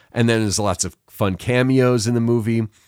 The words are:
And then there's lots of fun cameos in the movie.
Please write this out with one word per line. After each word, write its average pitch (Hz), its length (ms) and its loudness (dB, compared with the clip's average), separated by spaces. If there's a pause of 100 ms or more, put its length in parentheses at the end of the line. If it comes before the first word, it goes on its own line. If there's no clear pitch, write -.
(120)
And 117 180 0
then 113 120 2
there's 101 160 -2
lots 101 260 -2
of 90 140 -10 (100)
fun 98 280 -4
cameos 123 720 2
in 120 80 0
the 117 60 0
movie. 117 460 0 (200)